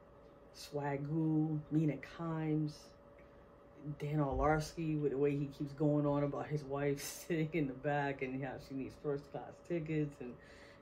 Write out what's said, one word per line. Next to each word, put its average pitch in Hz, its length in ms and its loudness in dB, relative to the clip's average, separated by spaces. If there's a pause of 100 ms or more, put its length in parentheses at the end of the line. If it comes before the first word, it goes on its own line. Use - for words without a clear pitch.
(560)
Swagoo, 151 1040 0 (120)
Mina 156 240 4 (220)
Kimes, 156 560 0 (1300)
Dan 151 200 0
Orlovsky, 151 760 2
with 147 160 2
the 127 60 0
way 143 180 4
he 143 120 0 (100)
keeps 143 160 -4
going 147 320 4
on 143 180 4
about 139 240 -2
his 147 160 -2
wife 139 380 0
<laughs> - 260 -10
sitting 160 260 2
in 156 140 2
the 127 60 -4
back 143 480 0
and 131 220 -4
how 127 100 -4 (140)
she 135 80 -10
needs 123 260 -6
first 143 300 -2
class 127 200 -8 (160)
tickets, 156 520 0
and, 123 140 -8 (480)